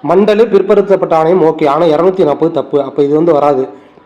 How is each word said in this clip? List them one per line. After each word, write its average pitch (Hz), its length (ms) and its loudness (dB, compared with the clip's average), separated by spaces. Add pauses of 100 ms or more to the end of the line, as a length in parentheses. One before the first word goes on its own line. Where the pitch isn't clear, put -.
மண்டலே 208 420 2
பிற்படுத்தப்பட்ட 190 680 0
ஆணையம் 160 300 2
ஓகே, 156 240 0
ஆனா 156 180 0
இருநூத்தி 170 400 0
நாற்பது 151 260 -2
தப்பு. 143 320 -4
அப்ப 143 200 -4
இது 143 120 0
வந்து 165 180 0
வராது. 143 340 0 (380)